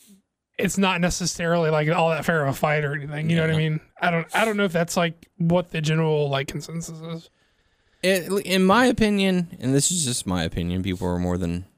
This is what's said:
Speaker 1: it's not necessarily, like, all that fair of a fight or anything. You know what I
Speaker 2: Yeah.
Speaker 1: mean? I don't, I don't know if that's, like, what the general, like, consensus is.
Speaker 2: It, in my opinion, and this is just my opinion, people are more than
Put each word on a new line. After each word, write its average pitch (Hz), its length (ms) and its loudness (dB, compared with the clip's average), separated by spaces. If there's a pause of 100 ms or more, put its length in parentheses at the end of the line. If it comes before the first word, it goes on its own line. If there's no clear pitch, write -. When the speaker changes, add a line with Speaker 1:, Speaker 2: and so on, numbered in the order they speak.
(600)
Speaker 1:
it's 190 180 0
not 185 240 2
necessarily, 170 720 0
like, 151 180 2
all 165 200 2
that 156 160 -2
fair 165 180 2
of 139 60 0
a 131 40 -2
fight 151 300 0
or 143 100 -4
anything. 151 380 -6
You 170 60 2
know 160 60 2
what 160 80 2
I - 20 0
Speaker 2:
Yeah. 156 160 0
Speaker 1:
mean? 156 100 -2 (220)
I 175 100 2
don't, 165 240 -2
I 208 100 4
don't 214 120 0
know 202 80 2
if 175 80 -2
that's, 170 240 -2
like, 170 300 -2 (100)
what 175 340 0
the 160 100 -4
general, 156 480 0
like, 135 180 -2
consensus 165 520 -12
is. 165 300 -12 (760)
Speaker 2:
It, 180 280 0 (140)
in 190 180 2
my 208 220 6
opinion, 196 720 2
and 131 140 0
this 139 180 2
is 175 140 -2
just 123 220 -4
my 90 160 0
opinion, 87 400 -2
people 92 240 -2
are 90 120 0
more 90 180 0
than 87 280 -4 (120)